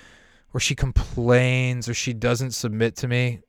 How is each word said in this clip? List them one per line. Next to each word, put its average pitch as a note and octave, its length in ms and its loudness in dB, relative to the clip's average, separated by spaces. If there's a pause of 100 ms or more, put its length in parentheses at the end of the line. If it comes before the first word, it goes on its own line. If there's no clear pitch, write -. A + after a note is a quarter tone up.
(540)
or B2+ 60 -2
she C3+ 160 0
complains, B2+ 1120 2
or A#2+ 60 -4
she - 180 -4
doesn't A#2+ 400 -2
submit A2 460 -2
to C3 100 -4
me." B2 420 0